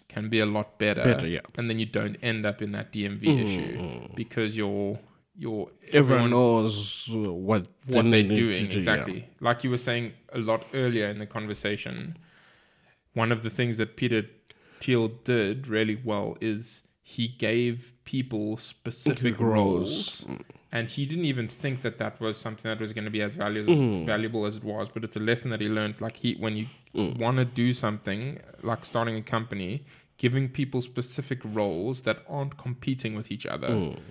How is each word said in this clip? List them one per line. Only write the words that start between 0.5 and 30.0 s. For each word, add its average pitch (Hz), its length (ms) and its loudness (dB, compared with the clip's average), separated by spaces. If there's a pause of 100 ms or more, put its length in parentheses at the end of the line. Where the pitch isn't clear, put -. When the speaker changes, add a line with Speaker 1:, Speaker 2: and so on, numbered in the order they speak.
Speaker 1:
better. 104 260 2
Speaker 2:
Better, 131 220 6
yeah. 85 140 -2 (160)
Speaker 1:
And 120 120 -4
then 113 100 0
you 113 80 0
don't 107 360 -2
end 113 240 -2
up 104 160 -2
in 107 100 -4
that 104 200 -8
D 104 140 -2
M 101 120 -4
V 110 100 -2
Speaker 2:
Mm, 131 160 6
Speaker 1:
issue 92 340 -2
Speaker 2:
mm. 62 380 -8
Speaker 1:
because 110 400 -2
your, 101 420 -2 (380)
your 113 340 -6 (220)
Speaker 2:
Everyone 131 340 8
Speaker 1:
everyone 120 40 4
Speaker 2:
knows 113 800 4
what 110 240 -2
Speaker 1:
what 95 320 2 (200)
Speaker 2:
they 127 60 -2
Speaker 1:
they're 120 100 6 (200)
Speaker 2:
need 98 60 4
to 104 80 4
Speaker 1:
doing, 113 300 2
Speaker 2:
do, 98 40 -6
yeah. 101 80 -2
Speaker 1:
exactly. 98 500 0 (120)
Like 120 240 0
you 131 60 0
were 123 80 0
saying 120 340 -2 (200)
a 127 60 -4
lot 113 340 0
earlier 120 360 2
in 104 100 -6
the 104 80 -8
conversation, 104 920 -6 (960)
one 113 180 2
of 113 100 -2
the 113 80 -4
things 120 260 0
that 110 200 -2
Peter 117 300 0 (540)
Thiel 117 280 2 (160)
did 120 440 0
really 110 360 2
well 104 360 -2
is 113 420 -4 (200)
he - 260 -4
gave 120 640 0 (120)
people 110 540 -4
specific - 600 -4
Speaker 2:
Specific 120 220 0
roles. 107 840 2
Speaker 1:
roles, - 140 -10 (320)
and 117 180 -2
he 139 160 -4
didn't 165 180 -2
even 127 240 0
think 131 340 -4
that 113 160 -4
that 107 220 -6
was 110 160 -2
something 110 320 -8
that 110 120 -4
was 110 120 -6
gonna 107 180 -6
be 107 120 0
as 104 140 -2
valu-, 107 300 -2
Speaker 2:
Mm. 123 380 4
Speaker 1:
valuable 110 400 0
as 104 120 -4
it 107 80 -12
was, 107 240 -4
but 110 160 -8
it's 107 120 -10
a 107 40 -2
lesson 117 300 0
that 110 100 -4
he 107 80 0
learned. 107 320 0
Like, 110 180 -6
he, 120 160 0
when 107 220 -2
you 110 100 -4 (280)
Speaker 2:
Mm. - 240 0
Speaker 1:
wanna 127 260 4
do 123 280 2
something, 107 680 -4 (220)
like 117 220 -2
starting 117 320 0
a 107 60 -4
company, 113 640 -4 (340)